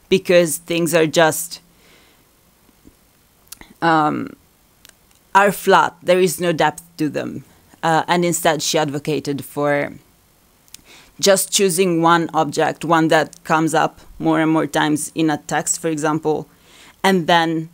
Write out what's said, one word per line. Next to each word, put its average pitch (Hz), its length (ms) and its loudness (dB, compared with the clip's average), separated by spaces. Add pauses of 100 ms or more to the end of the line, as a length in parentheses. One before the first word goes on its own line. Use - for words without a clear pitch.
because 175 500 2
things 170 360 -4
are 160 140 4
just, 156 520 0 (2250)
um, 151 540 -2 (1000)
are 202 160 4
flat. 175 500 2
There 180 180 2
is 185 200 0
no 175 140 0
depth 151 300 -2 (140)
to 151 120 -2
them. 131 340 -8 (400)
Uh, 160 240 2
and 175 180 0
instead 165 380 0
she - 160 -2
advocated 143 640 -4
for 143 500 -4 (1300)
just 190 320 2
choosing 180 500 0
one 165 320 2
object, 151 500 -2
one 160 240 2
that 156 360 0
comes 160 300 0
up 156 280 -2 (180)
more 160 220 0
and 160 100 0
more 156 160 0
times 151 480 -2
in 160 140 0
a 147 80 -2 (100)
text, - 320 -4
for 170 80 -6
example, 156 600 -4 (560)
and 190 220 2
then 165 480 0